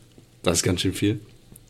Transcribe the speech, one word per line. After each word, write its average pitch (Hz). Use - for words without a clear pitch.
Das 85
ist -
ganz 85
schön 90
viel. 104